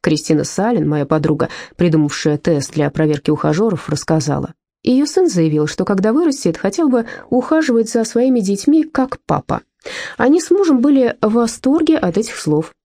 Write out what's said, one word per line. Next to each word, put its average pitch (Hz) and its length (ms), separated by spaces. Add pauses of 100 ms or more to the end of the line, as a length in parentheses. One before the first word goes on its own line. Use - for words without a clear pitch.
Кристина 151 420
Сален, 196 460
моя 147 180
подруга, 156 440 (260)
придумавшая 156 640
тест 147 340
для 147 180
проверки 151 400
ухажеров, 156 580
рассказала. 147 680 (280)
Ее 262 240
сын 359 220
заявил, 160 400
что - 160
когда 202 280
вырастет, 269 440
хотел 277 320
бы 240 180 (240)
ухаживать 254 600
за 226 140
своими 247 360
детьми 202 420
как 262 420
папа. 147 360 (560)
Они 277 240
с - 100
мужем 349 300
были 262 420
в 214 120
восторге 285 600
от 180 220
этих 226 200
слов. 151 360 (100)